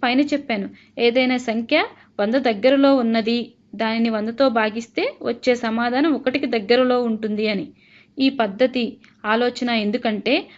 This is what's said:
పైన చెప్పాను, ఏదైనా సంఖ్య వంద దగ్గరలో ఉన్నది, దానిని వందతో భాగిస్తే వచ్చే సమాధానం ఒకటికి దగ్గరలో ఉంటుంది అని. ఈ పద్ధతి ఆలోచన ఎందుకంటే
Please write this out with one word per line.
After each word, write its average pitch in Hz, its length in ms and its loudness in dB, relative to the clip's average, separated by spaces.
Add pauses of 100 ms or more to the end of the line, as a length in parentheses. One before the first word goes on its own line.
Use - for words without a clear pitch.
పైన 254 160 2
చెప్పాను, 277 500 -2 (280)
ఏదైనా 254 400 2
సంఖ్య 240 480 0 (340)
వంద 208 160 0
దగ్గరలో 269 600 4
ఉన్నది, 233 580 0 (220)
దానిని 226 340 0
వందతో 226 400 0
భాగిస్తే 233 720 -2
వచ్చే 240 340 0
సమాధానం 240 580 0
ఒకటికి 254 320 -2
దగ్గరలో 247 580 2
ఉంటుంది 220 440 -2
అని. 196 200 -4 (520)
ఈ 269 100 4
పద్ధతి 240 680 -2 (280)
ఆలోచన 240 440 0
ఎందుకంటే 226 800 -2 (100)